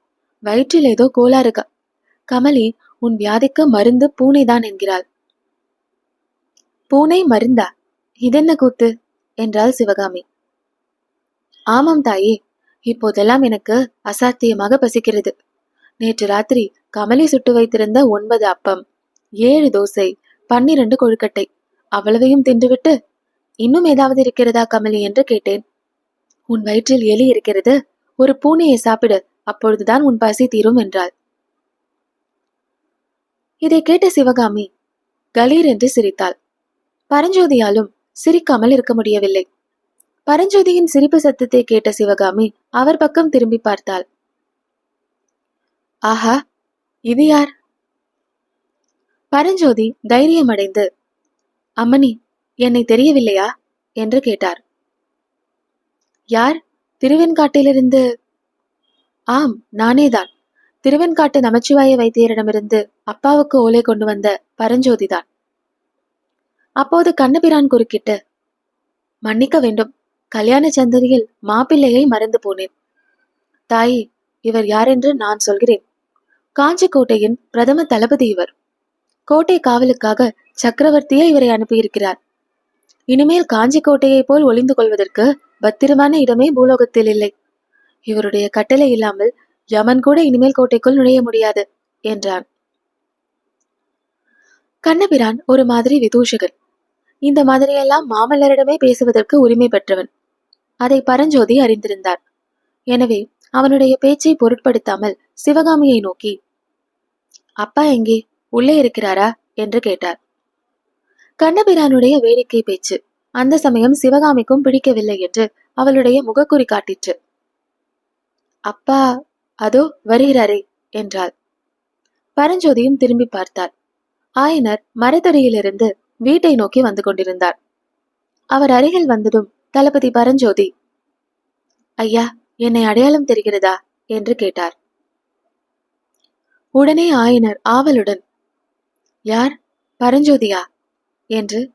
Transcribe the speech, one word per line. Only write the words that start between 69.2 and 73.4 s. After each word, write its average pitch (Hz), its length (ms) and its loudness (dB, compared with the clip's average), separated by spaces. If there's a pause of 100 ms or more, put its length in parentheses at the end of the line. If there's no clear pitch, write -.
"மன்னிக்க 226 380 -2
வேண்டும், 226 320 -2 (400)
கல்யாண 233 380 0
சந்ததியில் 254 540 2 (180)
மாப்பிள்ளையை 254 640 2
மறந்து 220 320 0
போனேன். 190 340 -8 (1000)